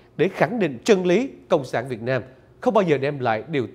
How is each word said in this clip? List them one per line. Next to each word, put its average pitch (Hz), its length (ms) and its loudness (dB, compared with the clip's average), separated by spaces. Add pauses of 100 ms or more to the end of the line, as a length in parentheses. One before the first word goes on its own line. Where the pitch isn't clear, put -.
(180)
để 151 100 2
khẳng 190 320 -2
định 147 240 -2
chân 185 220 4
lý 208 240 2 (200)
Cộng 151 160 0
sản 123 220 -6
Việt 117 140 -8
Nam 123 220 -2 (380)
không 247 120 0
bao 208 100 4
giờ 156 140 2
đem 139 220 -4
lại 110 280 -2
điều 139 280 -2